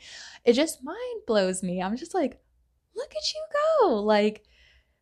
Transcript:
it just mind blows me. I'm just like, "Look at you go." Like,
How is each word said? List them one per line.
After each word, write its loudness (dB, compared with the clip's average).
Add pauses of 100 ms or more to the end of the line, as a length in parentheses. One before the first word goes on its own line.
(460)
it 8
just 0
mind -8
blows 0
me. -4
I'm -4
just -12
like, -2 (560)
"Look -10
at -6
you -10 (400)
go." 4
Like, 2 (560)